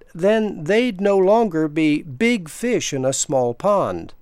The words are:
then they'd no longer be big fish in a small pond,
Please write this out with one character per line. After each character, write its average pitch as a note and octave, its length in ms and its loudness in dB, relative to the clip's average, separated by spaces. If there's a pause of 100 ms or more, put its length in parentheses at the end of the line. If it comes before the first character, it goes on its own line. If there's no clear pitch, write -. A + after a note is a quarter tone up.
(140)
then G3+ 500 0
they'd G#3 380 0
no G3+ 160 4
longer F#3+ 500 2
be D3+ 340 0
big F3+ 460 -2
fish G#3 480 -4
in C3 80 -2
a C3+ 80 0
small B2+ 420 0
pond, C3 680 -2